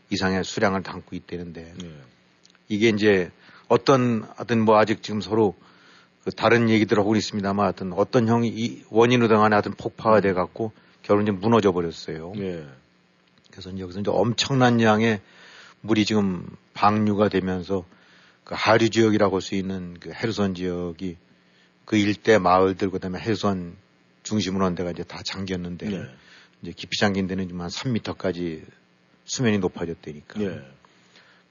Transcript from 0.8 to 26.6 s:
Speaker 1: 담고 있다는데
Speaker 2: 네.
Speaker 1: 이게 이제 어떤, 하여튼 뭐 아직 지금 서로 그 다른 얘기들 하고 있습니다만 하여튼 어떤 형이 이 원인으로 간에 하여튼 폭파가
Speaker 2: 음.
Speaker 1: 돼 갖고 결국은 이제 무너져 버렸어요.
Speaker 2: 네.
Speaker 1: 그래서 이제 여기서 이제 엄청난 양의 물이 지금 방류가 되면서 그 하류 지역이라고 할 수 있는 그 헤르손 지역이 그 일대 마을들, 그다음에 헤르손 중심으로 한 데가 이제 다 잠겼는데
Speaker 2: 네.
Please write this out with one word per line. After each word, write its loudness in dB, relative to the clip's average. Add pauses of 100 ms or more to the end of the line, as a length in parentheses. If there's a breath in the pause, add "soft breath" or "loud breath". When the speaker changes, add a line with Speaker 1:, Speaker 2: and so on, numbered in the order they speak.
Speaker 1:
담고 -14
있다는데 -14
Speaker 2:
네. -14 (800)
Speaker 1:
이게 2
이제 2 (380 soft breath)
어떤, 2 (100)
하여튼 0
뭐 6
아직 2
지금 -6
서로 2 (680 soft breath)
그 -6
다른 4
얘기들 4
하고 2
있습니다만 -2
하여튼 -4
어떤 2
형이 2
이 -6
원인으로 4
간에 4
하여튼 2
폭파가 0
Speaker 2:
음. 6
Speaker 1:
돼 0
갖고 -4 (300 soft breath)
결국은 2
이제 -6
무너져 4
버렸어요. -6
Speaker 2:
네. -8 (840)
Speaker 1:
그래서 -18
이제 -10
여기서 -10
이제 -2
엄청난 2
양의 2 (580 loud breath)
물이 2
지금 0 (280)
방류가 2
되면서 -2 (580 soft breath)
그 -12
하류 4
지역이라고 2
할 0
수 -10
있는 -6
그 -14
헤르손 -4
지역이 -6 (720 soft breath)
그 0
일대 2
마을들, 2
그다음에 -6
헤르손 -4 (460)
중심으로 -2
한 -2
데가 -6
이제 -10
다 -14
잠겼는데 -8
Speaker 2:
네. -6 (580 soft breath)